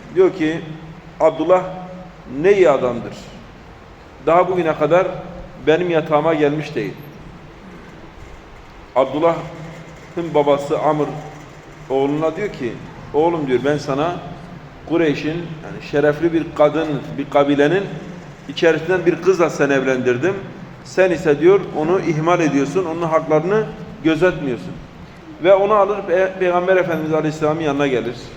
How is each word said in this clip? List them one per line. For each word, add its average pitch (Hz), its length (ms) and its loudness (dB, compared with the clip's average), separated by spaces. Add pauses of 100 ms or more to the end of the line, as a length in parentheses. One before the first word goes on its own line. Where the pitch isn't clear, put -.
(140)
Diyor 180 200 4
ki, 160 260 -2 (600)
"Abdullah 165 420 4 (760)
ne 185 120 6
iyi 180 180 6
adamdır. 123 420 -2 (1120)
Daha 175 220 4
bugüne 170 260 0
kadar 156 320 2 (600)
benim 170 240 4
yatağıma 156 440 2
gelmiş 147 400 0
değil." 104 200 -6 (2000)
Abdullah'ın 151 1400 -4
babası 143 440 2
Amr 147 280 0 (840)
oğluna 147 460 0
diyor 208 120 -4
ki, 127 240 -8 (420)
"Oğlum," 156 320 2
diyor, 127 180 2
"ben 147 140 0
sana 147 380 -4 (720)
Kureyş'in, 151 480 0
yani 160 540 -10
şerefli 151 420 2
bir 160 120 0 (100)
kadın, 151 340 2 (300)
bir 135 120 -6
kabilenin 143 540 4 (640)
içerisinden 160 580 2
bir 170 160 0
kızla 170 280 4
sen 143 200 0
evlendirdim. 131 640 0 (500)
Sen 185 260 2
ise," 151 300 2
diyor, 185 200 6 (180)
"onu 165 220 2
ihmal 165 400 2
ediyorsun, 143 440 0
onun 165 180 -4
haklarını 160 640 2 (400)
gözetmiyorsun." 156 680 0 (720)
Ve 190 100 8
onu 202 200 4
alır 202 240 2
Pe-, 190 400 0
Peygamber 180 380 2
Efendimiz 160 380 0
Aleyhisselam'ın 156 460 0
yanına 143 260 0
gelir. 123 300 -2 (200)